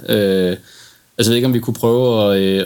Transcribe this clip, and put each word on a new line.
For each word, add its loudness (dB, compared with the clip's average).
Øh, 0
altså, 0
jeg 0
ved 2
ikke, 0
om 0
vi 0
kunne -4
prøve 0
at, 2
øh, 0